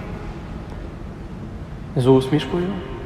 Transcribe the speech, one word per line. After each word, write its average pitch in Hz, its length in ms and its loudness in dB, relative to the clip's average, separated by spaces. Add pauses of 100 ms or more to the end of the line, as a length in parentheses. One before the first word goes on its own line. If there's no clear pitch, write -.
(2000)
з 127 120 4
усмішкою, 147 600 6 (380)